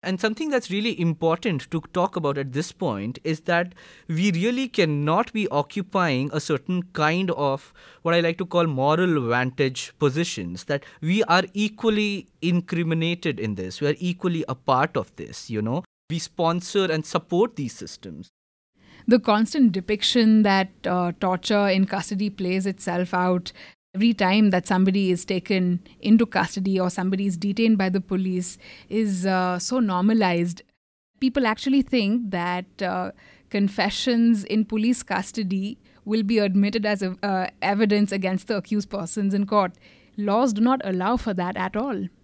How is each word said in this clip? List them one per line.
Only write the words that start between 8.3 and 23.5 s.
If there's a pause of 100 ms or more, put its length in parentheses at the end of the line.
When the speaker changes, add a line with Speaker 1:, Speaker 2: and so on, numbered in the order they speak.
Speaker 1:
to
call
moral
vantage
positions,
that (160)
we
are (100)
equally (120)
incriminated
in
this.
We
are
equally
a
part
of
this,
you
know. (260)
We
sponsor
and
support
these
systems. (800)
Speaker 2:
The
constant
depiction
that, (160)
uh,
torture
in
custody
plays
itself
out (440)